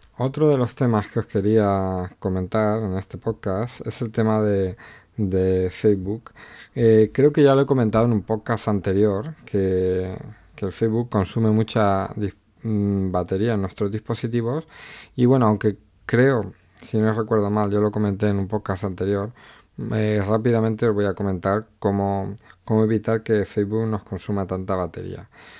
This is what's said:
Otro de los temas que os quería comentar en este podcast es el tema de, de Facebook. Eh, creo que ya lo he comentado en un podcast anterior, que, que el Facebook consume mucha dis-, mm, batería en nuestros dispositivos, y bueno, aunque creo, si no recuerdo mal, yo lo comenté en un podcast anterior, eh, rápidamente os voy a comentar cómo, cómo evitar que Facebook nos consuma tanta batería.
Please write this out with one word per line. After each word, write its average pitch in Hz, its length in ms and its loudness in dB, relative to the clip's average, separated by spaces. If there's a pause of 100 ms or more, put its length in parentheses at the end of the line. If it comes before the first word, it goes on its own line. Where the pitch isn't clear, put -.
(180)
Otro 139 300 0
de 147 80 4
los 123 180 -2
temas 113 340 0
que - 120 -4
os 107 60 -4
quería 98 920 0
comentar 104 640 -2
en 95 140 -4
este - 220 -8
podcast 107 680 -4
es - 160 -8
el 117 80 -6
tema 110 320 2
de, 98 340 0 (400)
de 92 540 0
Facebook. 104 640 -2 (420)
Eh, 110 400 6
creo 147 180 4
que 147 120 4
ya 139 100 8
lo 135 60 4
he 139 60 2
comentado 113 400 2
en 120 60 2
un 104 100 0
podcast 110 440 -4
anterior, 104 800 0
que, 92 720 0 (400)
que 104 100 -6
el 92 60 -4
Facebook 117 380 -2
consume 107 400 0
mucha 104 640 0
dis-, 101 180 -4 (280)
mm, 101 500 -2
batería 95 420 -2
en 101 60 0
nuestros 98 320 -4
dispositivos, 120 720 -4 (480)
y 123 120 4
bueno, 127 200 6
aunque 107 300 2 (300)
creo, 120 480 2 (260)
si - 180 -4
no 110 140 2
recuerdo 107 380 0
mal, 104 200 0
yo 104 100 0
lo 104 120 2
comenté 104 360 0
en 101 100 0
un 95 100 -2
podcast 101 360 -6
anterior, 98 480 -2 (460)
eh, 107 480 0
rápidamente 110 600 0
os 110 80 2
voy 101 120 0
a 98 80 -2
comentar 98 520 -2 (120)
cómo, 98 580 -2 (280)
cómo 110 200 2
evitar 110 380 0
que 107 220 0
Facebook 107 420 -2
nos 107 180 -4
consuma 98 420 -6
tanta 92 300 -4
batería. 90 520 -8 (320)